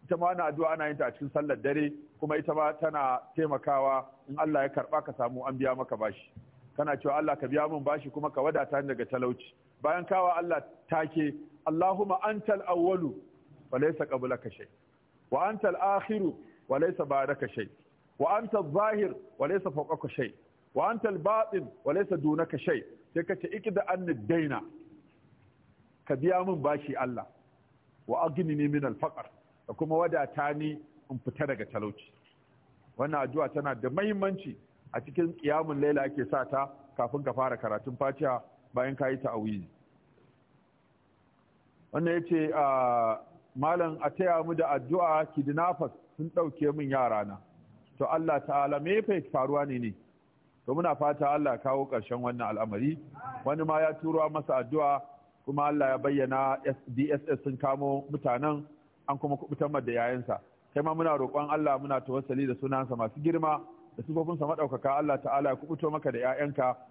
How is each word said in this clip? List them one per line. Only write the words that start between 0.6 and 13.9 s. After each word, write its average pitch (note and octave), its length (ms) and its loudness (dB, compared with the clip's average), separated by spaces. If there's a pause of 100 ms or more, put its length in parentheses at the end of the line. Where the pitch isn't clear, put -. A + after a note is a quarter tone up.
ana D#3 140 -2
yin D3 100 -4
ta C#3+ 100 2
a A#2+ 40 -2
cikin C#3+ 200 -8
sallar C#3+ 300 0
dare, D3 300 2 (280)
kuma D3+ 180 0
ita D#3+ 160 -2
ma D3+ 200 2
tana C#3+ 460 0 (180)
taimakawa C3+ 680 2 (240)
in C#3+ 100 -8
Allah D3+ 240 4
ya C#3 60 2
karba, D3 340 -2
ka C#3+ 100 -10
samu B2+ 320 -2
an C3+ 120 -4
biya C3 180 2
maka B2+ 220 -4
bashi. G#2+ 340 -4 (460)
Kana D3 200 0
cewa, C#3+ 200 0
"Allah D3+ 200 2
ka C3+ 100 -4
biya D3 220 2
min D3+ 140 -4
bashi C#3+ 260 0
kuma D3 220 -4
ka C3+ 100 0
wadata D3 400 2
ni C#3 60 -6
daga A#2+ 180 -2
talauci." B2 480 -2 (280)
Bayan E3+ 240 0
kawa F3+ 320 4
Allah E3+ 260 0 (260)
take, D#3 440 2 (340)
"Allahumma F#3 560 2
antal G#3 440 0
awwalu F3 460 2 (580)
wa B2+ 80 0
laysa D#3 260 2